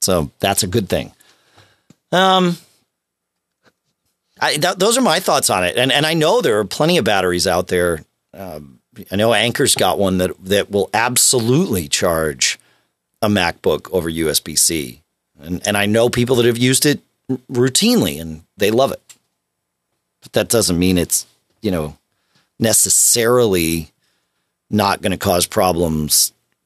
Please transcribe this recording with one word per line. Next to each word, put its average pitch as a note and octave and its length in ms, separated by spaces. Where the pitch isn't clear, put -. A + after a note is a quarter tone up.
So E2+ 380
that's G2 240
a G2 60
good F#2+ 200
thing. C#2+ 240
Um, F#3 460
I, C#3 160
th-, E3+ 200
those G#3+ 220
are C4+ 40
my E3 160
thoughts C#3+ 320
on F#2+ 140
it. F2+ 120
And, B2+ 140
and C#3+ 160
I D#3 80
know E3 260
there B2+ 180
are G#2+ 60
plenty D#3+ 340
of B2+ 60
batteries F#2 420
out F#2 220
there. F2 360
Um, D2+ 460
I - 60
know A2 160
Anker's A2+ 420
got F2+ 240
one F#2+ 200
that, F2+ 140
that F#2+ 260
will G2+ 220
absolutely A#2+ 960
charge D#2+ 680
a A2 60
MacBook F2 640
over E2+ 160
U D#2+ 200
S D2 120
B D#2+ 140
C. C#2+ 480
And, E2+ 260
and G#2 100
I G2+ 100
know A2+ 220
people A#2+ 280
that A#2 100
have A#2 120
used B2+ 280
it D3 140
r-, B2+ 100
routinely, B2+ 680
and D#2+ 220
they G#2 140
love B2+ 220
it. - 80
But - 140
that G#2 140
doesn't F#2+ 300
mean F2+ 200
it's, - 280
you G#2+ 80
know, D2+ 260
necessarily G#2 1300
not G2+ 320
gonna F#2+ 160
cause F2+ 280
problems E2 840